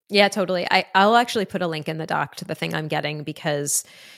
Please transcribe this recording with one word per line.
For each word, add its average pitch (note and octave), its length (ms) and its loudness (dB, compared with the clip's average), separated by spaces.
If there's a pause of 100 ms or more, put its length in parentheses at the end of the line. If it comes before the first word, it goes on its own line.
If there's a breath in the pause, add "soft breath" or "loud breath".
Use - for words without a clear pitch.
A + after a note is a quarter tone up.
Yeah, G3+ 200 4
totally. F#3 400 -2
I, F#3 260 2
I'll G3+ 220 6
actually A#3+ 280 2
put F3+ 180 -4
a F3 60 -2
link D#3 200 -4
in D#3+ 100 -4
the D#3+ 80 -8
doc D3+ 300 -4
to - 80 -10
the E3 120 -6
thing E3 180 -4
I'm D#3 140 -4
getting D3+ 340 -4
because D3 640 -2 (340 loud breath)